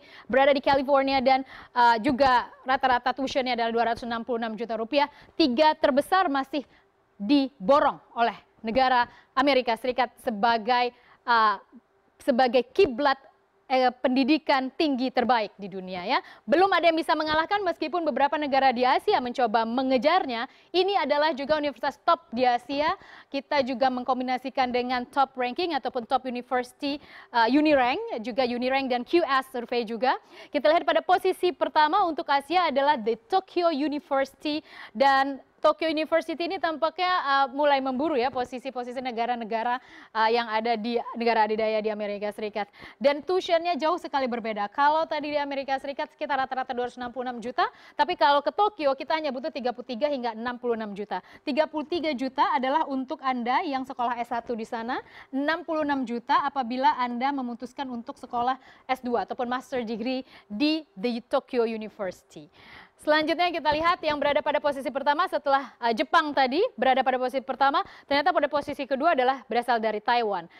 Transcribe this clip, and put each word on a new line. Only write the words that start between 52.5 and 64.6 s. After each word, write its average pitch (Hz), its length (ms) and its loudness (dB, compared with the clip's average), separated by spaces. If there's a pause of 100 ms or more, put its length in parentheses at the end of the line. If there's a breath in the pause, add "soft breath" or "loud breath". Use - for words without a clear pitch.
adalah 277 320 0
untuk 269 320 -6
Anda 254 480 -2
yang 269 160 -4
sekolah 247 400 -4
S 233 80 -10
satu 240 240 -4
di 220 80 -6
sana, 240 400 -6 (320 loud breath)
enam 302 320 -2
puluh 311 160 -2
enam 277 240 -2
juta 240 400 0
apabila 262 560 0
Anda 247 320 -2
memutuskan 254 560 -8
untuk 247 240 -10
sekolah 247 480 -4 (240 loud breath)
S 254 160 -4
dua 233 240 -2
ataupun 240 240 -6
master 254 320 -6
degree 240 400 -6 (240 loud breath)
di 294 480 -2
The 233 320 -4
Tokyo 247 400 -2
University. 208 800 -10 (520 loud breath)
Selanjutnya 311 560 0
kita 302 160 -2
lihat 339 320 0
yang 302 160 -2
berada 285 240 0
pada 294 160 -2
posisi 285 320 -2